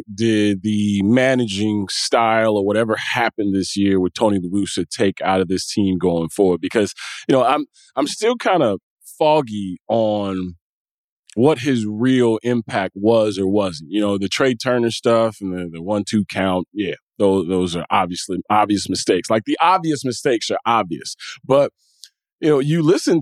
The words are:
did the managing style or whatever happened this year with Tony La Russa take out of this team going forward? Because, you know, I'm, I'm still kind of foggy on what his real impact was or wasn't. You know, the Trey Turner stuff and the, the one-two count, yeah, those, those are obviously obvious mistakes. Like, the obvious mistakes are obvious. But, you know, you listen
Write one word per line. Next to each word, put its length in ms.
did 480
the 400
managing 840
style 680
or 80
whatever 300
happened 600
this 200
year 220
with 160
Tony 260
La 80
Russa 400
take 320
out 200
of 80
this 180
team 320
going 300
forward? 320
Because, 340
you 40
know, 100
I'm, 240
I'm 100
still 300
kind 260
of 160
foggy 680
on 680
what 220
his 260
real 600
impact 500
was 440
or 100
wasn't. 420
You 100
know, 180
the 100
Trey 260
Turner 380
stuff 480
and 120
the, 160
the 140
one-two 440
count, 460
yeah, 220
those, 300
those 260
are 160
obviously 480
obvious 400
mistakes. 400
Like, 160
the 160
obvious 440
mistakes 440
are 160
obvious. 520
But, 280
you 100
know, 120
you 240
listen 360